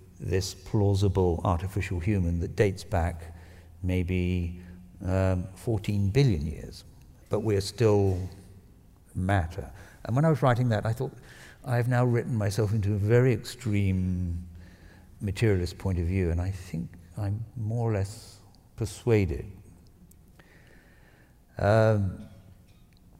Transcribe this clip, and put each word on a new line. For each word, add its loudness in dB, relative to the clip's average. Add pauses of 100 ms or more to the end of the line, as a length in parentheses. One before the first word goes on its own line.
(220)
this -2
plausible 2
artificial -2
human 0
that -6
dates 0
back -4 (480)
maybe, 0 (460)
um, 2
fourteen -2
billion 2
years, -10 (460)
but 0
we're 2
still 2 (960)
matter. -2 (340)
And -4
when 2
I 6
was 2
writing 2
that, 0
I 0
thought, -6 (520)
"I 0
have 0
now 2
written 0
myself 0
into 0
a 0
very 6
extreme 0 (800)
materialist 0
point -2
of 0
view," 0
and 0
I -2
think -8 (260)
I'm -4 (140)
more -2
or 0
less -6 (400)
persuaded. 0 (2000)
Um, 4 (1000)